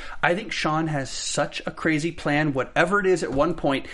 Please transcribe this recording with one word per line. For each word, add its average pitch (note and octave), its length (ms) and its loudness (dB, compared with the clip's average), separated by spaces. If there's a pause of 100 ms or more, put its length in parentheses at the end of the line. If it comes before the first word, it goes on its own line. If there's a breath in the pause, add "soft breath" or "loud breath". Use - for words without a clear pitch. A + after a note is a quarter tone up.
(240 loud breath)
I F3 120 4
think G#3 160 -6
Sean D#3+ 360 0
has C#3 220 -2
such - 560 -4
a E3 60 -4
crazy D#3+ 400 0
plan. D3 420 0
Whatever E3 460 2
it F#3 60 0
is F#3 180 4
at - 80 -4
one D3+ 240 2
point, C#3 380 0